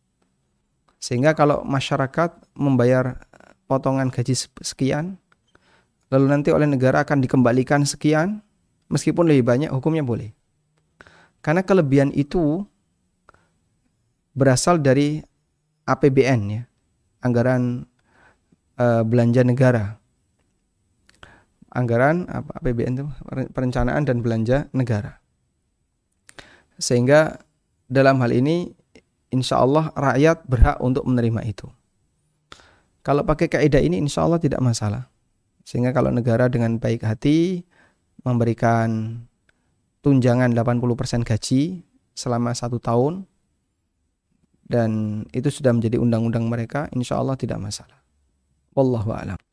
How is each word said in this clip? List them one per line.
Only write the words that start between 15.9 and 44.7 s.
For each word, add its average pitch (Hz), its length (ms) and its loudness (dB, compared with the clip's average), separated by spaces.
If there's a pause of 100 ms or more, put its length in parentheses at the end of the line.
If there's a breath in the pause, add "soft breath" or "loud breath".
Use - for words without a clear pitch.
A 135 80 0
P 139 160 4
B 131 80 4
N, 123 240 2
ya, 107 160 -6 (640)
anggaran, 123 580 0 (960 soft breath)
eh, 117 240 2
belanja 117 400 4
negara. 123 560 2 (1700 loud breath)
Anggaran 127 580 0
apa, 127 240 -10
A - 80 -16
P 160 140 -2
B 117 100 -2
N 127 140 -4
itu 143 60 -8 (200)
peren-, 131 240 -8
perencanaan 127 560 -2
dan 123 160 0
belanja 117 480 -2
negara. 117 480 -4 (1600 loud breath)
Sehingga 135 640 2 (460)
dalam 135 340 4
hal 120 80 0
ini, 147 400 0 (640)
insya 127 320 0
Allah 151 320 2
rakyat 143 480 2
berhak 131 400 4
untuk 127 240 0
menerima 117 400 0
itu. - 160 -10 (1400 loud breath)
Kalau 143 240 -2
pakai 156 240 0
kaidah 139 320 2
ini, 165 180 0
insya 160 300 0
Allah 170 80 2
tidak 165 240 -2
masalah. 117 480 -2 (560)
Sehingga 123 260 -2
kalau 127 220 0
negara 123 400 2
dengan 117 260 0
baik 117 240 -4
hati 165 640 0 (580 soft breath)
memberikan 113 960 0 (840)
tunjangan 127 540 2
delapan 120 240 0
puluh 120 160 0
persen 120 320 -4
gaji 143 560 -2 (320)
selama 120 400 -4
satu 120 240 -6
tahun, 139 480 -2 (1400)
dan 110 600 -2 (120)